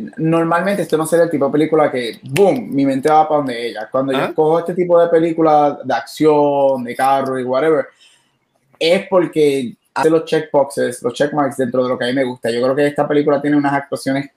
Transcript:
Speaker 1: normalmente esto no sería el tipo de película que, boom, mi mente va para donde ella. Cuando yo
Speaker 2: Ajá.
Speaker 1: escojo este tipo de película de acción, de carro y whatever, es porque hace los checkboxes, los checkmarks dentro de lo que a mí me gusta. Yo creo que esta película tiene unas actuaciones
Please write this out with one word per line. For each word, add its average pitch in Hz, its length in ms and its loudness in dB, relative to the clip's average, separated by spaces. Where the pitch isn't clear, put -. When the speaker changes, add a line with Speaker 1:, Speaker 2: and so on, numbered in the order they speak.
Speaker 1:
normalmente 170 680 0
esto 160 120 -4
no 160 100 -2
sería 165 200 2
el 160 40 -6
tipo 139 180 0
de 131 40 -2
película 156 400 2
que, 120 320 -6
boom, 139 500 0
mi 139 120 0
mente 135 240 0
va 156 180 4
para 151 120 0
donde 120 280 -6
ella. 110 240 -10
Cuando 135 220 -2
yo 135 60 0
Speaker 2:
Ajá. 160 100 -2
Speaker 1:
escojo 160 300 2
este 170 140 -6
tipo 175 280 2
de 170 80 2
película 160 720 2
de 127 100 -4
acción, 143 920 2
de 120 100 -8
carro 135 420 0
y 127 60 -4
whatever, 135 440 0
es 180 300 0
porque 151 680 0
hace 143 160 2
los 160 140 2
checkboxes, 139 800 -2
los 123 100 -4
checkmarks 143 440 -2
dentro 131 260 -2
de 123 60 -2
lo 127 80 -2
que 120 80 -4
a - 20 -2
mí 127 60 -4
me 135 100 0
gusta. 123 260 -6
Yo 117 120 -2
creo 131 140 0
que 147 120 0
esta 147 180 -2
película 147 360 0
tiene 147 160 0
unas 139 160 0
actuaciones 139 640 -4